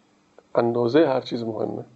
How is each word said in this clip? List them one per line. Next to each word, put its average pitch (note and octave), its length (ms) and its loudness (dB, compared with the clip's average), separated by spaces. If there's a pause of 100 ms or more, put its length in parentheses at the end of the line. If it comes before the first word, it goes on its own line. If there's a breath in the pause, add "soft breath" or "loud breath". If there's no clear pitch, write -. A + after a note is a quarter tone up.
(540)
اندازه A#2+ 520 2
هر C3 140 0
چیز A#2+ 240 -8
مهمه. A2+ 400 -6 (120)